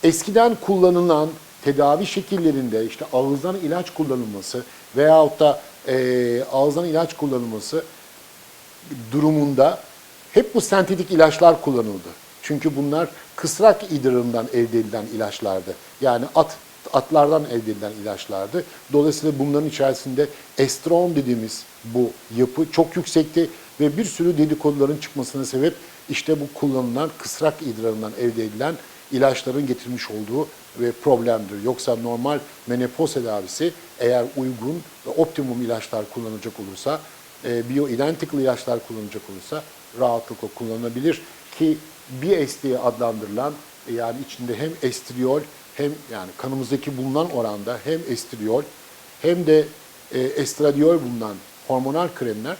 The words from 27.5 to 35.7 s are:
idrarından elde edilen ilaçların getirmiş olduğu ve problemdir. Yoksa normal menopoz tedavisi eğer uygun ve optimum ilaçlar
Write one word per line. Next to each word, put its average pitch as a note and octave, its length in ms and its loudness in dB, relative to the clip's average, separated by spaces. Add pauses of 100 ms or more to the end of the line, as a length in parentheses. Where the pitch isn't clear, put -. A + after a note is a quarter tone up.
idrarından A2 580 -4
elde A2+ 260 -2
edilen B2 300 -4 (360)
ilaçların C3+ 560 2
getirmiş A#2+ 440 -6
olduğu G#2+ 360 -6 (320)
ve A#2+ 120 0
problemdir. A2+ 720 0
Yoksa A#2+ 320 -2
normal A#2+ 440 -4 (280)
menopoz B2 460 -2
tedavisi A#2 600 -4 (260)
eğer A#2+ 260 2 (120)
uygun C3 460 -6 (240)
ve - 20 -8
optimum C#3 520 -2
ilaçlar A2+ 520 -4